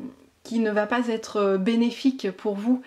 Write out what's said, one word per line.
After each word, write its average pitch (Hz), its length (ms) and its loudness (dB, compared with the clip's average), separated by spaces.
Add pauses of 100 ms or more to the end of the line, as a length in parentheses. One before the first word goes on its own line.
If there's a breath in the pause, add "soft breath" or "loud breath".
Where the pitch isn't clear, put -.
(440)
qui 233 140 -4
ne 220 120 2
va 208 160 0
pas 233 220 0
être, 220 280 -4
euh, 196 220 2
bénéfique 233 720 2
pour 202 240 -4
vous 240 320 0